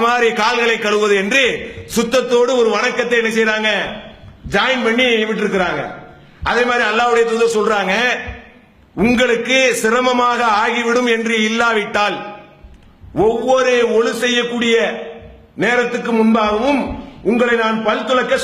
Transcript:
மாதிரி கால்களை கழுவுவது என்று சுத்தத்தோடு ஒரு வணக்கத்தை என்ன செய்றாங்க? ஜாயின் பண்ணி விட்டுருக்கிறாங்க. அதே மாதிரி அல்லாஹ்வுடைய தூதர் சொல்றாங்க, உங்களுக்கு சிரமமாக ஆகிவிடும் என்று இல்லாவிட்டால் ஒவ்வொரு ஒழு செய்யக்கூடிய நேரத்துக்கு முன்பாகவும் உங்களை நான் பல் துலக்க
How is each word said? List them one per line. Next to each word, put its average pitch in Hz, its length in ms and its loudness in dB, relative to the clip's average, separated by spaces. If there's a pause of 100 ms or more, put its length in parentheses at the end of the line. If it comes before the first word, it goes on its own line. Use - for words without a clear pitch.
மாதிரி 240 220 2 (140)
கால்களை 233 420 0
கழுவுவது 208 380 2
என்று 254 200 2 (540)
சுத்தத்தோடு 240 640 2
ஒரு 220 160 2
வணக்கத்தை 240 460 -2
என்ன 220 160 -2
செய்றாங்க? 214 320 0 (840)
ஜாயின் 233 320 0
பண்ணி 240 220 2 (200)
விட்டுருக்கிறாங்க. 185 540 -2 (720)
அதே 233 180 2
மாதிரி 240 200 2
அல்லாஹ்வுடைய 233 420 2
தூதர் 226 260 2
சொல்றாங்க, 208 360 0 (1080)
உங்களுக்கு 240 520 2 (260)
சிரமமாக 240 580 2 (240)
ஆகிவிடும் 240 500 0
என்று 226 220 -2 (120)
இல்லாவிட்டால் 214 680 0 (1080)
ஒவ்வொரு 254 460 2 (240)
ஒழு 240 140 2 (100)
செய்யக்கூடிய 233 560 0 (840)
நேரத்துக்கு 240 560 0
முன்பாகவும் 220 640 2 (500)
உங்களை 240 320 2
நான் 220 240 0
பல் 214 220 -2
துலக்க 254 360 0